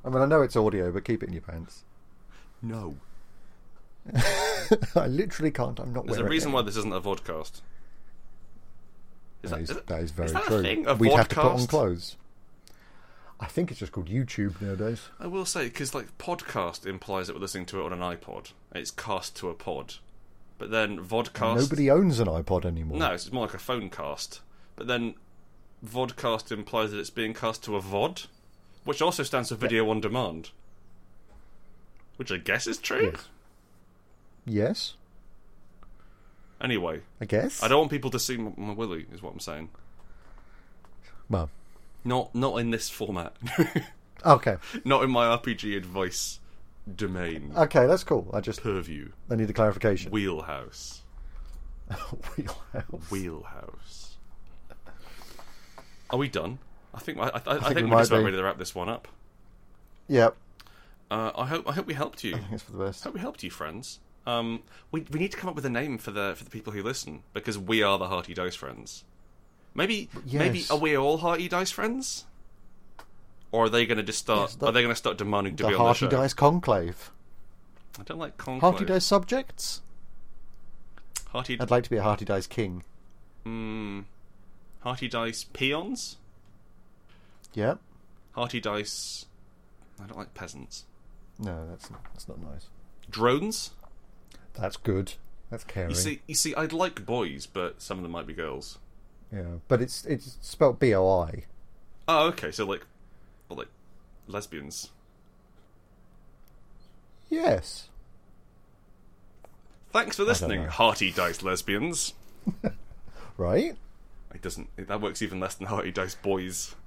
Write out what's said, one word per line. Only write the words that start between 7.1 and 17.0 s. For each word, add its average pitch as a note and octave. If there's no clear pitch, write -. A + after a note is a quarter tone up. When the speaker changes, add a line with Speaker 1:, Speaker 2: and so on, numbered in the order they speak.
Speaker 2:
Is -
Speaker 1:
That D#2
Speaker 2:
that, D#2+
Speaker 1:
is, D#2+
Speaker 2:
is D#2
it, -
Speaker 1:
that E2
is D#2+
very E2
Speaker 2:
is D#2+
that G4+
Speaker 1:
true. G#2+
Speaker 2:
a G2
thing? G2
A C3+
Speaker 1:
We'd -
have A2+
to -
put B2+
on B2
Speaker 2:
vodcast? B2
Speaker 1:
clothes. G2+
I G#2
think E3+
it's -
just F#2+
called F2
YouTube G2+
nowadays. G#2
Speaker 2:
I -
will F#3
say, C#3+
'cause, C3
like, B2+
podcast G#2
implies F#2+